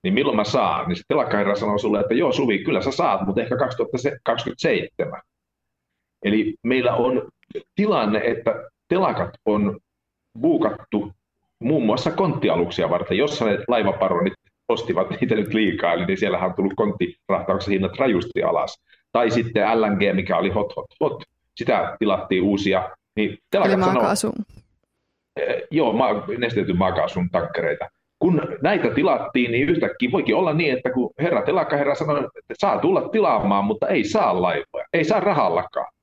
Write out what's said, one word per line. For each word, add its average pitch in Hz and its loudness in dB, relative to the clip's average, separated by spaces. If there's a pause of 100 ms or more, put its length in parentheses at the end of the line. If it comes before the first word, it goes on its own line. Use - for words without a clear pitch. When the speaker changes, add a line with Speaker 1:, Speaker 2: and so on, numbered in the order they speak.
Speaker 1:
Niin 95 0
"Milloin 131 0
mä 107 2
saan?" 92 0
Niin 87 -2
se - -14
telakkaherra 104 0
sanoo 104 -2
sulle, 104 0
että 101 -2
"Joo, 135 2
Suvi, 123 0
kyllä 120 0
sä 135 -2
saat, 117 0
mut 98 -2
ehkä 120 -2
kaksituhatta 123 -2 (260)
kaksikymmentäseitsemän." - -2 (1040)
Eli 107 0
meillä 120 2
on 123 0 (540)
tilanne, 131 2
että - 0 (320)
telakat 131 0 (160)
on 104 0 (600)
buukattu 110 -2 (480)
muun 131 0
muassa 127 0
konttialuksia 87 0
varten, 87 -2
jossa 139 0
ne 104 2 (100)
laivaparonit 95 0 (360)
ostivat - 0
niitä 123 0
nyt 104 -2
liikaa, 90 2
eli 87 -2
niin 95 -2
siellähän 92 0
on 90 -8
tullut 95 0
konttirahtauksen 95 -2
hinnat 95 0
rajusti 101 0
alas. 85 -2 (280)
Tai 117 2
sitten 113 2
L 110 2
N 98 0
G, 98 2
mikä 92 0
oli 92 2
hot, 101 -4
hot, - -10 (140)
hot, - -2 (320)
sitä 113 0
tilattiin 95 0
uusia, 98 0 (260)
niin 104 -2 (140)
telakat 190 2
Speaker 2:
Eli 190 2
Speaker 1:
sanoo, 185 2
Speaker 2:
maakaasu. 202 0 (1040)
Speaker 1:
eh, - -2
joo, 143 2
ma-, 107 2 (140)
nesteytyn 110 0
maakaasun 90 0
tankkereita. 82 -2 (300)
Kun 170 4 (200)
näitä 165 2
tilattiin, 123 0
niin 135 2
yhtäkkiä 120 0
voikin 117 2
olla 165 2
niin, 151 0
että 127 -4
kun 127 0 (120)
herra 139 0
telakkaherra 143 0
sanoi, 151 -2
että - -10
saa 156 2
tulla 151 2
tilaamaan, 104 2
mutta 104 0
ei 113 2
saa 107 2
laivoja, 82 -2
ei 165 2
saa 196 2
rahallakaan. 131 0 (120)